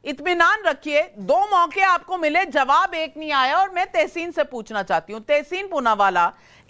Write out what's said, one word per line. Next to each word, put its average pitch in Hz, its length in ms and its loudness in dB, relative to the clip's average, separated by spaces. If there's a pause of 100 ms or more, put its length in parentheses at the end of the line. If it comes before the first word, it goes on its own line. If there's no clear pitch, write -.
इत्मीनान 339 640 0
रखिए, 294 360 0
दो 359 560 0
मौके 339 220 0
आपको 359 380 0
मिले, 320 260 0
जवाब 302 500 2
एक 311 220 -6
नहीं 311 160 -8
आया 277 240 2
और 381 180 2
मैं 359 120 -2
तहसीन 339 440 -2
से 302 140 -2
पूछना 220 380 -6
चाहती 175 300 -2
हूँ। 220 80 -10
तहसीन 302 480 -2
पूनावाला, 202 640 2 (380)